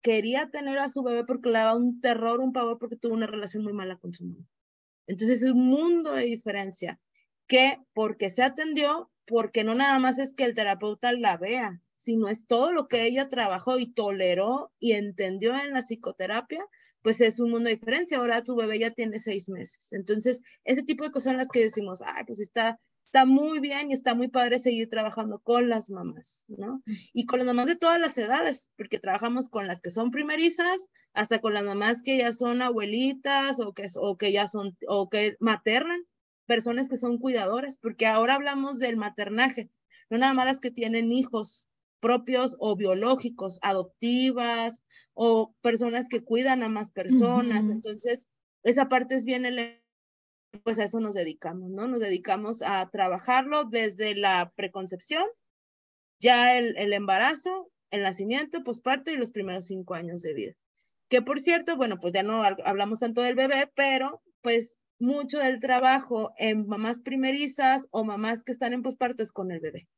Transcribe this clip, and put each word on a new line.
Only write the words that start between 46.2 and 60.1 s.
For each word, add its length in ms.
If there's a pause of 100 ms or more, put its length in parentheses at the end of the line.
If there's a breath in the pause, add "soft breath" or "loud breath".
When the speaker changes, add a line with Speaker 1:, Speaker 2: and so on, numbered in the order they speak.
Speaker 1:
cuidan 400
a 60
más 240
personas. 720
Speaker 2:
Ujú. 80
Speaker 1:
Entonces, 560 (340)
esa 260
parte 280
es 80
bien 220
ele-, 360 (800)
pues 160
a 60
eso 160
nos 140
dedicamos, 560
¿no? 180
Nos 120
dedicamos 600
a 280
trabajarlo 760
desde 500
la 400
preconcepción, 720 (960)
ya 360
el, 200
el 160
embarazo, 800 (180)
el 120
nacimiento, 600
posparto 480
y 60
los 160
primeros 340
cinco 280
años 280